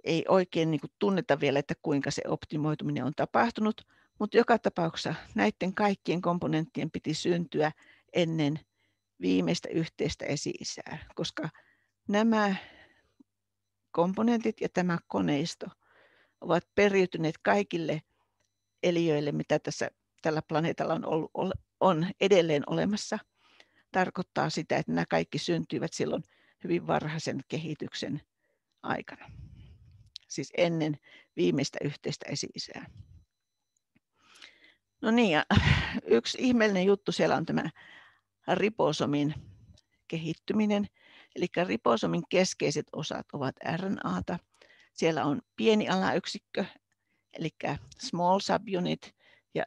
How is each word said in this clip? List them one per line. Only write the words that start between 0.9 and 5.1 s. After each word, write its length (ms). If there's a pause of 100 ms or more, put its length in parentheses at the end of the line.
tunneta 420
vielä, 180
että 240
kuinka 280
se 160
optimoituminen 800
on 100
tapahtunut, 720 (320)
mutta 180
joka 220
tapauksessa 560 (200)